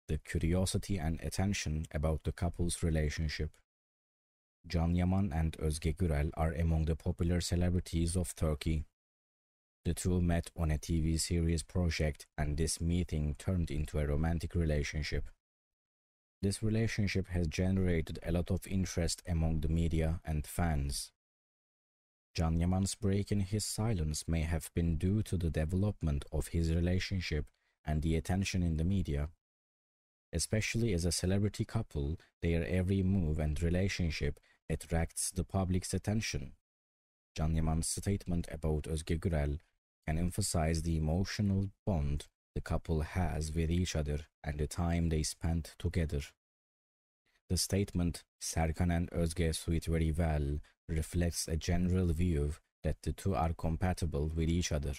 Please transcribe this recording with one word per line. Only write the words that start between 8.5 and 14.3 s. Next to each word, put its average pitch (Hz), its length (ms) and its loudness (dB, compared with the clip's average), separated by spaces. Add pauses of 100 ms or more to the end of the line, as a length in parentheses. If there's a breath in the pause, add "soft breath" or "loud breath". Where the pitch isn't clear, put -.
The 85 100 0
two 90 260 2
met 85 360 2
on 82 140 0
a 76 80 2
T 82 220 0
V 80 160 2
series 82 480 0
project, 82 640 -2 (100)
and 76 180 0
this 80 240 0
meeting 82 560 0
turned 90 320 0
into 76 300 -2
a 73 80 0
romantic 80 480 0